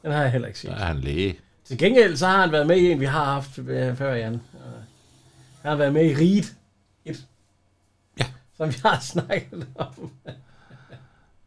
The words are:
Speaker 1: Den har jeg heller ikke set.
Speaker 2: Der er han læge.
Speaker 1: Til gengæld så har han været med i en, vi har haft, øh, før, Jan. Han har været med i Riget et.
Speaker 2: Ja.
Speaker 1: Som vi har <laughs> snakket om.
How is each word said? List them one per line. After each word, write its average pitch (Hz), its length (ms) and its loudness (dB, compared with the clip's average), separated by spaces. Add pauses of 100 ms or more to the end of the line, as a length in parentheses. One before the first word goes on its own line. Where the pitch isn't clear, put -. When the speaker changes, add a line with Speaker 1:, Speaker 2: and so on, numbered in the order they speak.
Speaker 1:
Den 156 100 -4
har 147 100 0
jeg 127 100 0
heller 120 160 -2
ikke 104 120 -14
set. 101 100 -12
Speaker 2:
Der 95 60 -8
er 98 80 -6
han 80 160 -2
læge. 87 380 -2 (260)
Speaker 1:
Til 127 140 -10
gengæld 202 380 4
så 175 100 0
har 190 140 4
han 175 120 2
været 151 140 2
med 175 100 6
i 180 140 6
en, 147 100 0
vi 135 40 0
har 147 200 0
haft, 139 340 -4
øh, 127 380 -4
før, 135 180 -4
Jan. 113 260 -6 (1200)
Han 147 80 -6
har 151 60 0
været 143 160 2
med 156 180 4
i 135 40 0
Riget 175 400 2 (500)
et. 117 220 -12 (960)
Speaker 2:
Ja. 127 40 0 (320)
Speaker 1:
Som 156 120 -4
vi 139 160 -4
har 190 220 2
<laughs> - 60 -12
snakket 175 600 -6
om. - 360 -12 (1400)